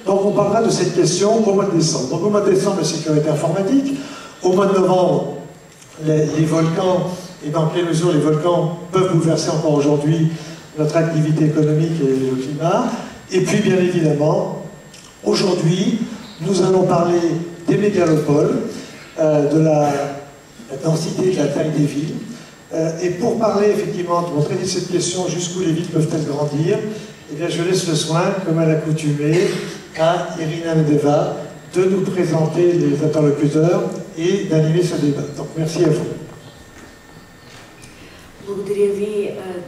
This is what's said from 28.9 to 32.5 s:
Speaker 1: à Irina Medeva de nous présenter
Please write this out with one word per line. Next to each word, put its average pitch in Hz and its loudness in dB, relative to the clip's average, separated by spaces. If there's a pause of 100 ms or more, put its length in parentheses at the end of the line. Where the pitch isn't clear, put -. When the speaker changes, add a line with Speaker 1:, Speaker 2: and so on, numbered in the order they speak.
Speaker 1:
à 165 0
Irina 165 -4
Medeva 147 2 (400)
de 185 2
nous 190 2
présenter 165 2